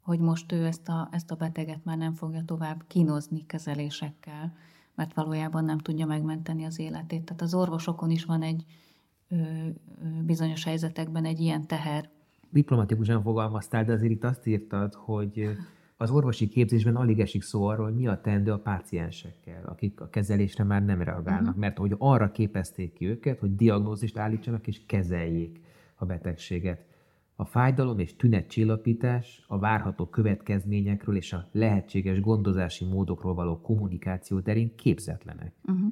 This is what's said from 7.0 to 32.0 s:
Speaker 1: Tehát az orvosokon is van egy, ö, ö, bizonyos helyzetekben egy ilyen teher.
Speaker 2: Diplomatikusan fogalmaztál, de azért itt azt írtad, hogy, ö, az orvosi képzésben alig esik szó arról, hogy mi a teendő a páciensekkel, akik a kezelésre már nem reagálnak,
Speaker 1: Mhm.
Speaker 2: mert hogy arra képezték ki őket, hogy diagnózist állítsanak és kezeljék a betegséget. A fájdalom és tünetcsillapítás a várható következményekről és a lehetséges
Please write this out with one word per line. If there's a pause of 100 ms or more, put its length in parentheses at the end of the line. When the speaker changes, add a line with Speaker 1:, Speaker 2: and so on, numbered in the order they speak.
Speaker 1:
Tehát
az
orvosokon
is
van
egy, (640)
ö,
ö, (540)
bizonyos
helyzetekben
egy
ilyen
teher. (400)
Speaker 2:
Diplomatikusan
fogalmaztál,
de
azért
itt
azt
írtad,
hogy,
ö, (460)
az
orvosi
képzésben
alig
esik
szó
arról,
hogy
mi
a
teendő
a
páciensekkel,
akik
a
kezelésre
már
nem
reagálnak,
Speaker 1:
Mhm.
Speaker 2:
mert
hogy
arra
képezték
ki
őket,
hogy
diagnózist
állítsanak
és
kezeljék (340)
a
betegséget. (520)
A
fájdalom
és
tünetcsillapítás
a
várható
következményekről
és
a
lehetséges